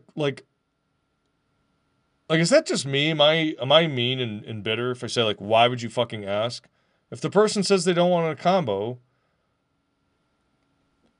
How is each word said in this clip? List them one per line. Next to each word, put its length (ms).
like, 300
like, 120
is 100
that 160
just 220
me? 240
Am 100
I, 400
am 100
I 140
mean 340
and, 260
and 180
bitter 260
if 140
I 40
say, 140
like, 160
"Why 300
would 160
you 60
fucking 360
ask?" 420
If 100
the 80
person 320
says 240
they 80
don't 160
want 220
a 100
combo, 560